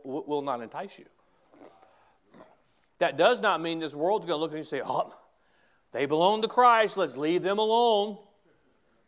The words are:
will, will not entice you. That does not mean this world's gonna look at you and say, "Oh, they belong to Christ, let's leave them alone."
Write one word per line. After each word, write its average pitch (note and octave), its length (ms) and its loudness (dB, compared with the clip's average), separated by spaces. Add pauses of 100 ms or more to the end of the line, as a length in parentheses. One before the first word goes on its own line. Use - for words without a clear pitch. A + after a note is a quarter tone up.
will, C#3 220 -6
will D3 160 -4
not C3 180 -6
entice D3+ 380 -14
you. - 80 -20 (1900)
That D3 180 0
does G3+ 240 4
not F#3 220 0
mean E3 160 -4
this D#3 160 -8
world's F3 320 -2
gonna D#3 140 -2
look D#3+ 100 -4
at D3+ 60 -10
you - 20 -8
and D3+ 80 -12
say, C3+ 180 -6
"Oh, D3+ 300 -4 (800)
they B2+ 120 -2
belong F3 380 2
to A3 60 0
Christ, A3+ 500 4
let's C#3+ 180 -2
leave D#3 260 0
them G3 160 -2
alone." A3 600 2 (880)